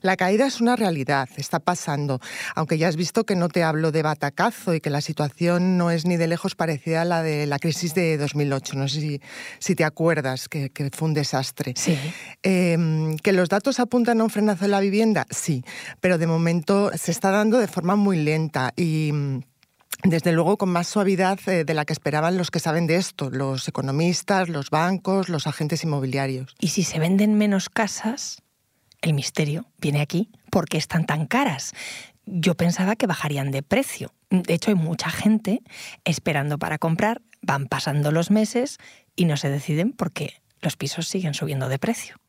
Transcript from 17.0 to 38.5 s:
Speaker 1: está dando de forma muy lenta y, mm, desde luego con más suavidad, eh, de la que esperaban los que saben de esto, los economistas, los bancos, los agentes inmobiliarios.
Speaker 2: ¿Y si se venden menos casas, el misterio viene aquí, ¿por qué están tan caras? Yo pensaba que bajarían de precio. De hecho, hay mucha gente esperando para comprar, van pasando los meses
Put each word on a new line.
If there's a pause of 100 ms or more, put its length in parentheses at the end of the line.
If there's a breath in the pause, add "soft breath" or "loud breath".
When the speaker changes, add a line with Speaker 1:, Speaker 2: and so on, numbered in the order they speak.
Speaker 1:
está
dando
de
forma
muy
lenta
y,
mm, (600)
desde
luego
con
más
suavidad, (100)
eh,
de
la
que
esperaban
los
que
saben
de
esto,
los
economistas,
los
bancos,
los
agentes
inmobiliarios.
Speaker 2:
¿Y
si
se
venden
menos
casas, (600)
el
misterio (120)
viene
aquí, (200)
¿por
qué
están
tan
caras? (520 loud breath)
Yo
pensaba
que
bajarían
de
precio. (160)
De
hecho,
hay
mucha
gente (440 loud breath)
esperando
para
comprar, (200)
van
pasando
los
meses (400 loud breath)